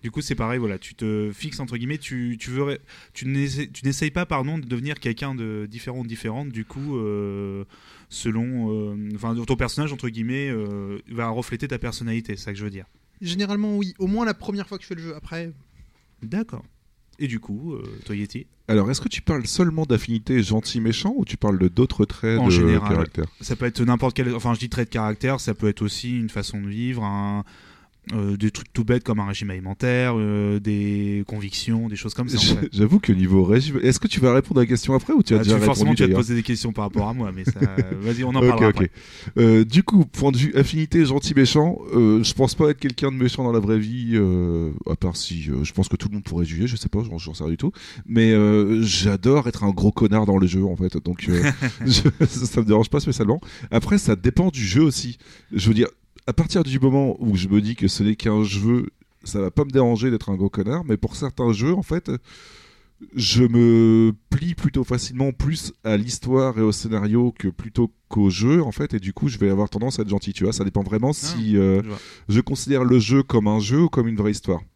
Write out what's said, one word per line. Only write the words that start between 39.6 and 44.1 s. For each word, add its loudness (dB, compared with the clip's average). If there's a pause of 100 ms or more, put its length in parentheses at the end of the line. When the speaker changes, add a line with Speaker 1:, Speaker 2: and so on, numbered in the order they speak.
Speaker 3:
du 4
coup, 4
point 0
de 0
vue 2
affinité 2
gentil-méchant, 2 (160)
euh, 6
je 0
pense 2
pas 2
être 0
quelqu'un -2
de -8
méchant 0
dans 0
la 2
vraie 2
vie, -4